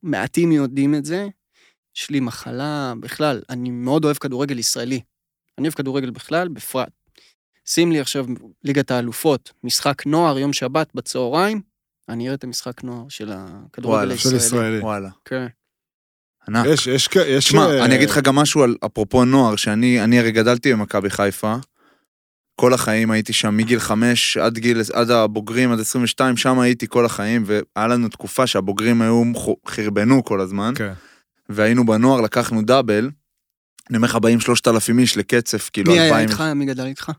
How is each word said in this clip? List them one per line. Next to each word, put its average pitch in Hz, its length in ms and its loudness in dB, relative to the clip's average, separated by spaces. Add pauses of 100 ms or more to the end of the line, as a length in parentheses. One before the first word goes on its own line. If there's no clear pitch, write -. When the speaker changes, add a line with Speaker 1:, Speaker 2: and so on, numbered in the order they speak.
Speaker 1:
מעטים 160 500 0
יודעים 139 420 0
את 143 100 -2
זה, 180 240 -6 (680)
יש - 140 -10
לי 143 100 -2
מחלה 131 800 -6
בכלל, 131 500 -4
אני 123 200 -6
מאוד 127 340 0
אוהב 147 120 0
כדורגל 135 420 -6
ישראלי, 120 420 -4 (580)
אני 131 80 -2
אוהב 160 80 -4
כדורגל 135 360 -4
בכלל, 165 380 -4
בפרט. 131 400 -8 (800)
שים 170 260 2
לי 151 80 0
עכשיו 135 260 -4 (380)
ליגת 139 260 0
האלופות, 123 600 -2 (120)
משחק 139 420 -2
נוער, 151 320 2
יום 139 140 -2
שבת 135 420 -2
בצהריים, 151 680 -2 (480)
אני 117 180 -8
אראה 131 80 -6
את 135 100 -12
המשחק 123 400 -12
נוער 120 240 -12
של 107 260 -12
הכדורגל 101 640 -4
Speaker 2:
וואלה. 107 220 0
Speaker 3:
של 131 160 0
Speaker 1:
הישראלי. 120 120 2
Speaker 3:
ישראלי. 113 320 0
Speaker 2:
וואלה. 104 300 -4 (160)
Speaker 1:
כן. 127 220 -8 (1000)
Speaker 2:
ענק. 113 180 0
Speaker 3:
יש, 143 200 2
יש 127 220 0
כ-, - 80 2
יש, 143 320 2
Speaker 2:
שמע, 151 180 4
Speaker 3:
אה, 139 180 2
Speaker 2:
אני 127 100 4
אגיד 139 160 2
לך 151 80 0
גם 135 160 2
משהו 147 280 4
על, 120 140 4 (100)
אפרופו 113 380 2
נוער, 123 320 4
שאני, 113 480 0
אני 120 140 4
הרי 113 140 2
גדלתי 120 400 2
במכבי 101 380 -2
חיפה, 104 440 -2 (1000)
כל 127 180 6
החיים 110 360 0
הייתי 110 220 -2
שם, 107 240 0
מגיל 113 220 2
חמש 113 580 0
עד 117 220 -2
גיל, 113 220 2 (120)
עד 117 180 0
הבוגרים, 113 640 0
עד 113 80 0
עשרים 120 240 -2
ושתיים, 127 320 0
שם 127 220 2
הייתי 123 300 2
כל 120 180 2
החיים, 113 400 -2
והיה 107 420 -2
לנו 120 200 0
תקופה 117 380 -4
שהבוגרים 104 560 0
היו 117 220 4
מחו-, 117 320 -2 (100)
חרבנו 107 580 2
כל 101 160 -2
הזמן, 101 360 -4
Speaker 3:
כן. 107 160 -6 (560)
Speaker 2:
והיינו 110 380 4
בנוער, 117 340 4
לקחנו 113 420 0
דאבל, 117 480 2 (800)
אני 117 60 -2
אומר 117 120 2
לך, - 80 -2
באים 113 240 4
שלושת 117 280 2
אלפים 117 300 2
איש 123 180 2
לקצף, 113 560 -2
כאילו, 107 200 2
Speaker 1:
מי 175 60 6
היה 165 100 4
Speaker 2:
אלפיים. 123 200 4
Speaker 1:
איתך? 107 120 -2
מי 147 260 -2
גדל 127 200 -6
איתך? 135 320 -12